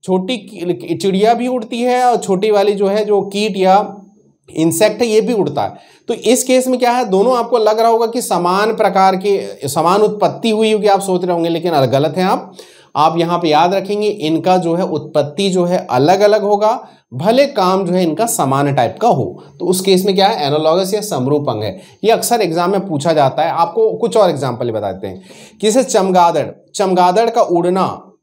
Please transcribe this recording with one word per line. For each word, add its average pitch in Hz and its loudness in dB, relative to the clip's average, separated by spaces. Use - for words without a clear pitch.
छोटी 185 -2
की-, 175 -8
चिड़िया 196 2
भी 240 -4
उड़ती 240 -6
है 247 0
और 240 4
छोटी 196 -2
वाली 208 2
जो 196 0
है, 208 0
जो 202 0
कीट 202 -4
या 190 2
इंसेक्ट 170 0
है, 240 0
ये 214 4
भी 214 -2
उड़ता 151 -2
है। 98 -6
तो 233 -2
इस 240 0
केस 254 2
में 254 0
क्या 240 2
है, 247 0
दोनों 208 2
आपको 233 0
लग 220 2
रहा 226 4
होगा 226 2
कि 233 -4
समान 190 0
प्रकार 190 2
के, 156 -4
समान 165 2
उत्पत्ति 208 0
हुई 220 2
होगी, 208 0
आप 196 4
सोच 185 -2
रहे 180 -2
होंगे, 170 -2
लेकिन 170 -2
गलत 139 2
हैं 185 0
आप। 240 -2
आप 165 2
यहाँ 170 0
पे 170 -2
याद 165 4
रखेंगे, 208 -2
इनका 160 0
जो 165 0
है 185 -2
उत्पत्ति 151 -4
जो 180 0
है 175 -2
अलग-अलग 202 4
होगा, 214 0
भले 233 2
काम 190 0
जो 170 -2
है 185 2
इनका 165 -2
समान 139 0
टाइप 127 0
का 226 2
हो। 131 -2
तो 175 -4
उस 185 0
केस 185 2
में 202 0
क्या 190 2
है, 196 0
एनालॉगस 160 0
या 208 -2
समरूप 143 -2
अंग 107 -4
है। - -8
ये 208 2
अक्सर 226 0
एग्जाम 175 -2
में 190 -2
पूछा 160 -2
जाता 151 2
है। 165 0
आपको 170 0
कुछ 165 -2
और 196 4
एग्जांपल 123 -4
बताते 101 -6
हैं, 92 -12
जैसे 220 0
चमगादड़, 180 2
चमगादड़ 190 2
का 233 0
उड़ना 175 0